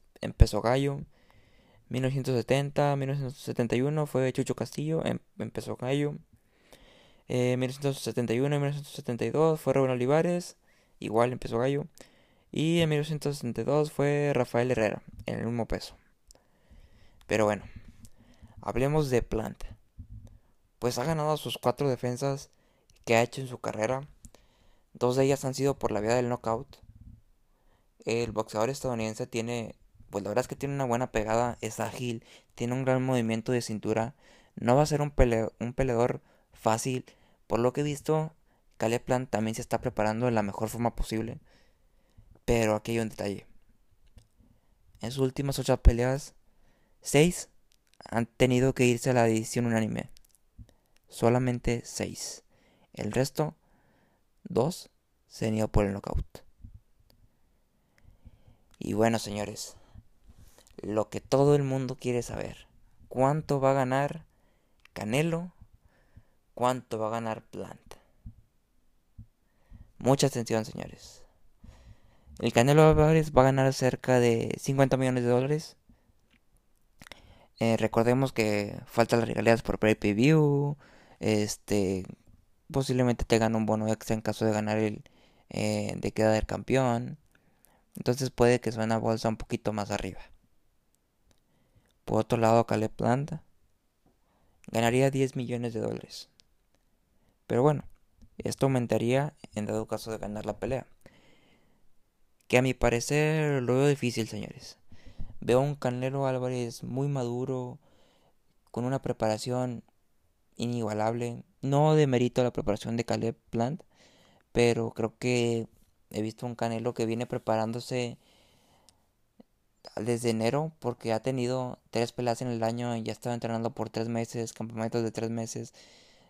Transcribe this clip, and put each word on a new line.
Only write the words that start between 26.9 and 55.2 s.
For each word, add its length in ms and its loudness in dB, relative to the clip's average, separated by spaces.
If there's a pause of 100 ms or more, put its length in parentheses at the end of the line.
El 280 -2
boxeador 400 -2
estadounidense 560 -6
tiene, 480 -6 (340)
pues 140 -4
la 80 -6
verdad 100 -6
es 60 -12
que 80 -12
tiene 180 -6
una 120 -4
buena 260 -2
pegada, 500 -2
es 180 -8
ágil, 460 -8 (300)
tiene 180 -4
un 100 -2
gran 200 0
movimiento 480 0
de 100 0
cintura. 540 -2 (400)
No 200 2
va 60 6
a 60 2
ser 140 0
un 100 -2
pele-, 480 4
un 140 -6
peleador 480 0 (300)
fácil. 540 0 (400)
Por 140 0
lo 140 4
que 80 0
he 20 0
visto, 500 -2 (440)
Caleb 260 0
Plant 260 0
también 240 -2
se 80 -8
está 200 -2
preparando 440 0
de 60 2
la 100 4
mejor 280 -4
forma 260 -2
posible. 440 -4 (1040)
Pero 300 2
aquí 200 -2
hay 60 0
un 100 -2
detalle. 360 -6 (1600)
En 100 -6
sus 100 -4
últimas 380 -2
ocho 180 2
peleas, 560 4 (680)
seis 480 4 (540)
han 220 -2
tenido 480 4
que 140 4
irse 240 2
a 20 2
la 120 6
decisión 420 0
unánime. 420 -2 (960)
Solamente 800 0
seis. 560 -10 (520)
El 180 -6
resto, 460 -2 (880)
dos, 440 -2 (380)